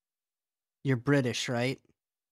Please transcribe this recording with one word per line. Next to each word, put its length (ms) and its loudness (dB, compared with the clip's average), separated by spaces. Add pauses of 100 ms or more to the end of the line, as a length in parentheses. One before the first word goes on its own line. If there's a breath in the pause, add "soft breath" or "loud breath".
(840)
You're 120 2
British, 520 0
right? 320 -2 (520)